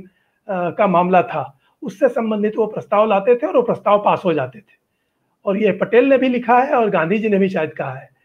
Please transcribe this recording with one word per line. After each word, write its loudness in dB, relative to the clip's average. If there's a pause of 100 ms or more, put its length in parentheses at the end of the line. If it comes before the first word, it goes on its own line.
(500)
अ, -4
का 0
मामला 4
था, -8 (240)
उससे -2
संबंधित -4
वो 0
प्रस्ताव 0
लाते 2
थे -4
और -4
वो 4
प्रस्ताव 0
पास 2
हो 0
जाते -6
थे। -20 (680)
और -2
ये 2
पटेल 2
ने 4
भी 2
लिखा 2
है 0
और 2
गांधी 0
जी -2
ने 2
भी 2
शायद -4
कहा -8
है -18 (160)